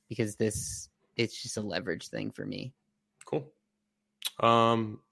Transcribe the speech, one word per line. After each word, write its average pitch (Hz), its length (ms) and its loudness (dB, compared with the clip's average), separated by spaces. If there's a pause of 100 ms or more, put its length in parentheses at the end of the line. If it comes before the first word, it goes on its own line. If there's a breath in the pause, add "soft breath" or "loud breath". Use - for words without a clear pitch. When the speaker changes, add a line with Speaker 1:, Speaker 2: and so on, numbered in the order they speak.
Speaker 1:
because 107 280 -2
this, - 520 -2 (280)
it's - 260 -2
just - 140 -8
a 110 60 -2
leverage 95 460 -4
thing 55 220 -6
for - 160 -8
me. - 260 -8 (520)
Speaker 2:
Cool. - 280 -4 (880)
Um, 113 600 6 (100)